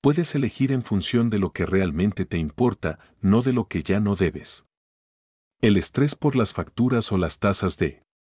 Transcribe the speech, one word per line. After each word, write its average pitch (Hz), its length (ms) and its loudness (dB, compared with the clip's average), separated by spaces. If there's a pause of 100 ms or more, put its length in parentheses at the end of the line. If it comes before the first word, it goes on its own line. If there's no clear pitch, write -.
puedes 151 320 2
elegir 135 380 0
en 131 100 -2
función 117 480 0
de 107 80 -2
lo 92 160 -2
que 87 120 -2
realmente 92 600 0
te 85 140 -4
importa, 85 600 -2 (220)
no 107 220 4
de 127 100 2
lo 117 140 -2
que 82 160 -4
ya 98 160 0
no 101 160 0
debes. 80 500 -4 (960)
El 104 160 6
estrés 135 380 0
por 143 200 -2
las 117 180 0
facturas 117 580 0
o 98 60 0
las 85 200 0
tasas 98 400 0
de 80 240 -4 (320)